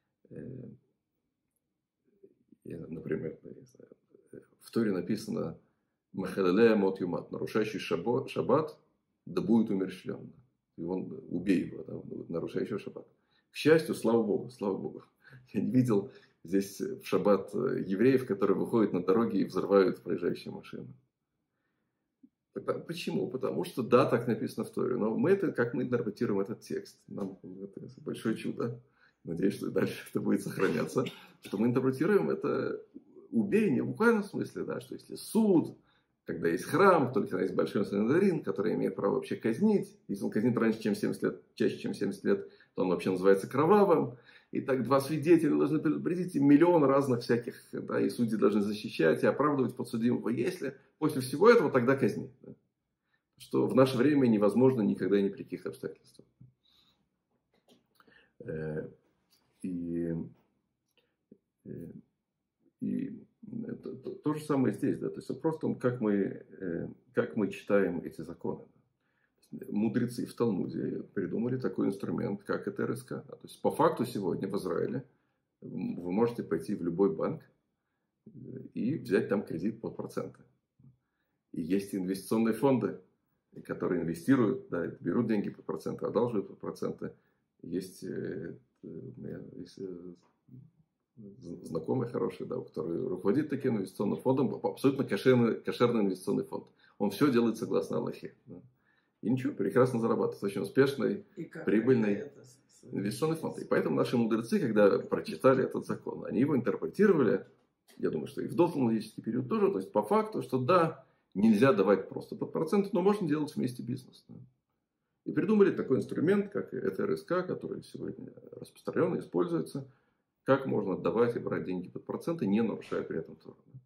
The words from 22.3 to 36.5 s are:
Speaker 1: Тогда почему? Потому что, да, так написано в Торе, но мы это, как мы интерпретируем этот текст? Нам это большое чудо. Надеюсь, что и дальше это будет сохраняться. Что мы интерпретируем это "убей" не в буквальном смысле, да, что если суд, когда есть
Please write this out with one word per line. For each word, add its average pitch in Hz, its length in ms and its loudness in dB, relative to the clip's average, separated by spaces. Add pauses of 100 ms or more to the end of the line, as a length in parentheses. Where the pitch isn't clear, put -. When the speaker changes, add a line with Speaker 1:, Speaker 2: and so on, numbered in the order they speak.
Speaker 1:
Тогда - 220 -2
почему? - 540 -4
Потому - 360 -2
что, - 160 -6
да, 120 240 6
так 123 220 0
написано 113 360 -2
в - 60 -12
Торе, - 260 -2
но 107 220 0
мы 135 140 4
это, 190 200 2
как 123 220 -2
мы 127 100 -2
интерпретируем 107 560 -2
этот 101 220 -4
текст? - 460 -10
Нам 98 320 -8 (220)
это - 200 -14 (200)
большое - 340 -4
чудо. - 440 -6 (440)
Надеюсь, 87 320 0
что 95 120 -8
и 92 40 -6
дальше - 380 -2
это - 120 -2
будет 104 220 0
сохраняться. - 600 -2 (360)
Что - 160 -8
мы 113 100 2
интерпретируем 135 640 2
это - 500 -2 (520)
"убей" 143 400 2
не 123 100 2
в 123 60 -2
буквальном 220 360 2
смысле, - 420 -8
да, - 160 -6
что - 120 -14
если - 220 -16
суд, 202 600 2 (480)
когда - 220 -4
есть - 180 -2